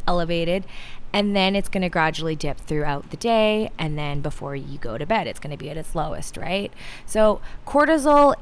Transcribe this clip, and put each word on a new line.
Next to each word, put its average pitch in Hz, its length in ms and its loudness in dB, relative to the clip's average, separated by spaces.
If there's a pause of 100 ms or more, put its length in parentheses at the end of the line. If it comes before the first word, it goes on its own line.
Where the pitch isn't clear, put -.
elevated. 170 560 2 (480)
And 202 220 2
then 190 220 4
it's 196 120 0
gonna 185 200 0
gradually 160 480 0
dip 143 200 -2
throughout 147 540 -2
the - 60 -8
day. 214 640 2
And 151 200 -2
then 143 220 -2
before 143 340 -6
you 139 240 -8
go 113 180 -4
to 147 80 -6
bed, 208 220 0
it's - 140 -8
gonna 147 160 -8
be 147 120 -10
at 151 80 -10
its - 180 -6
lowest, 151 420 -4
right? 190 360 -4 (320)
So 214 360 4 (260)
cortisol 285 760 6